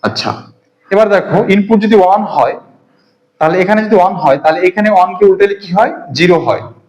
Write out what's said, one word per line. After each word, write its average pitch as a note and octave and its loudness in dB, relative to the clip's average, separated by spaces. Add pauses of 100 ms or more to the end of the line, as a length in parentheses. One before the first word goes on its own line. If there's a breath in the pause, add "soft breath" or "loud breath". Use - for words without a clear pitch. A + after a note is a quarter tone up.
আচ্ছা, - -6 (460)
এবার G#3 2
দেখো G3 0
ইনপুট G3+ 2
যদি A3 0
ওয়ান F#3+ 2
হয়, C3+ -2 (800)
তাহলে E3 0
এখানে G#3+ 0
যদি G#3+ 0
ওয়ান F#3 2
হয়, D3 0
তাহলে E3 0
এখানে G#3 0
ওয়ান F#3 2
কে G#3 2
উল্টালে G3 2
কি F#3+ -12
হয়? A#3+ 0 (180)
জিরো E3+ 2
হয়। - -4 (280)